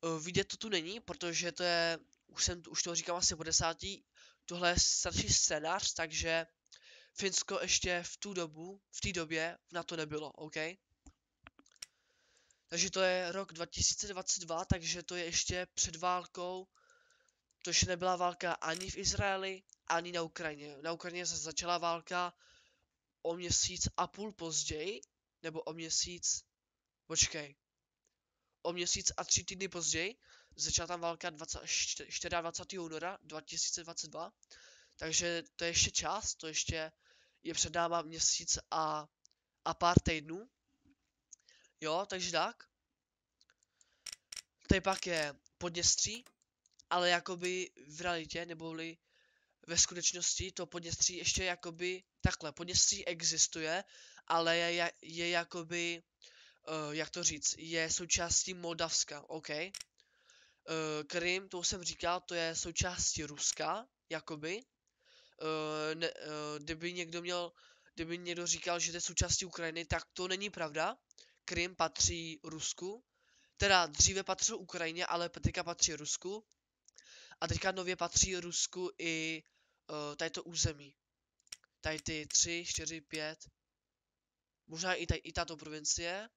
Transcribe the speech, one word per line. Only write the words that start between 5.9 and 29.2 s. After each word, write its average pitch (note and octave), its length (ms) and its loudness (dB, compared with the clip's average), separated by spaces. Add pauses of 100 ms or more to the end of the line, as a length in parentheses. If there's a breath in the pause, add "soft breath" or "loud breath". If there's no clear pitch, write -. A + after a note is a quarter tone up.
takže E3 540 0 (640 loud breath)
Finsko G3 480 0
ještě F3+ 420 2
v - 140 -8
tu G#3 160 -8
dobu, F3 480 -6 (100)
v - 100 -8
té G3+ 120 -2
době E3 440 -2 (100)
v - 40 -20
nato E3+ 240 -4
nebylo, D3+ 360 -4
ok? - 240 -10 (2250 soft breath)
Takže F3 160 2
to F#3 100 0
je F#3 300 2
rok F#3+ 220 -6
dva E3 120 -6
tisíce - 420 0
dvacet F#3 360 -2
dva, E3 220 -2
takže E3+ 380 0
to F3+ 120 -6
je F3 100 -2
ještě F3+ 480 0
před E3 220 0
válkou. F3+ 720 -2 (960 soft breath)
To F3+ 80 -4
ještě E3+ 160 6
nebyla F#3 300 2
válka F3 380 0
ani E3+ 360 -2
v - 80 -8
Izraeli, F#3+ 680 0 (240)
ani E3+ 240 2
na F3 100 0
Ukrajině. D3+ 600 -6
Na D#3+ 100 -2
Ukrajině F3 340 -4
se E3 120 -2
začala D#3+ 400 0
válka E3+ 560 0 (880 soft breath)
o E3 140 0
měsíc F3+ 520 0 (100)
a F3 100 2
půl G3+ 240 -8
později, E3+ 680 -4 (400)
nebo D#3+ 200 -6
o D#3+ 120 -4
měsíc, E3 720 -2 (600)
počkej, D3+ 500 2 (1080)
o F3 120 0
měsíc F3 440 2
a - 60 -2